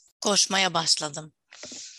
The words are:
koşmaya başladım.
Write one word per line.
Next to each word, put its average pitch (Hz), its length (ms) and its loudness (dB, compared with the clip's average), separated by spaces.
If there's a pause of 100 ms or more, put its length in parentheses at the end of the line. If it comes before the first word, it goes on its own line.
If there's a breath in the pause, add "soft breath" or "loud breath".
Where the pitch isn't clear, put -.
(200)
koşmaya 190 540 2
başladım. 156 580 -2 (680 loud breath)